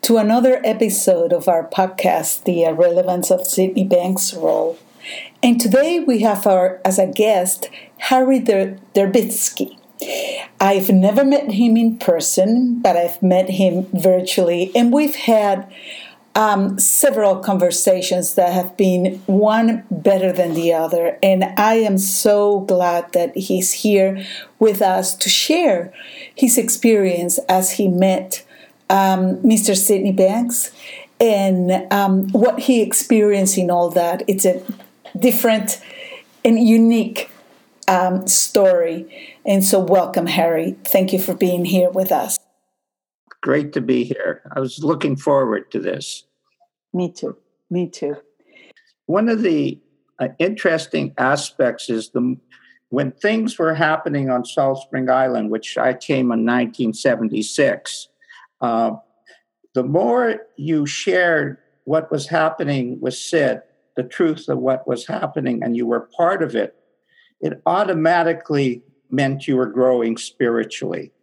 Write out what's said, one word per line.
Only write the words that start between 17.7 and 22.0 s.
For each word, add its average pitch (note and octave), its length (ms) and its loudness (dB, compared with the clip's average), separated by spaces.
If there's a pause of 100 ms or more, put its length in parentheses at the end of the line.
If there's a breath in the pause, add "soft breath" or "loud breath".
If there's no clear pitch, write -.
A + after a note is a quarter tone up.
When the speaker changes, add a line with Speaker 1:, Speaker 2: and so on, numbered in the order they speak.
Speaker 1:
that F3+ 180 2
have F3+ 240 -4
been F#3 400 0 (100)
one G#3+ 640 2
better F#3 400 2
than F3 240 -2
the E3 180 0
other. E3 480 0
And F#3+ 220 4 (140)
I A3 200 2
am G#3+ 220 2
so G3+ 640 0